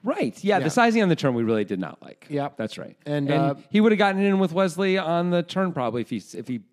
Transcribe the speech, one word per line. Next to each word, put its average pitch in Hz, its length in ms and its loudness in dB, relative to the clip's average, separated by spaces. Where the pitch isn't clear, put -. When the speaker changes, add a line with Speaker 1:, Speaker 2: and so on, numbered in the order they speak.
Speaker 1:
Right. 285 400 -4
Yeah, 196 140 2
Speaker 2:
Yeah. - 60 0
Speaker 1:
the 156 60 0
sizing 233 320 4
on 190 60 4
the 160 80 4
turn 131 180 0
we 117 80 0
really 110 220 2
did 92 160 -4
not 73 220 -8
like. - 260 -20
Speaker 2:
Yep. 143 300 -6
Speaker 1:
That's 110 200 -6
right. - 180 -14
Speaker 2:
And, 147 240 -4
Speaker 1:
And 147 120 2
Speaker 2:
uh, 139 120 0
Speaker 1:
he 208 100 4
would 220 100 6
have 208 80 2
gotten 196 240 2
in 196 160 2
with 185 140 0
Wesley 190 460 0
on 170 320 0
the 175 120 2
turn 185 300 -2
probably 120 300 -4
if - 80 -8
he, 107 120 -6
if 113 80 -10
he 123 140 -6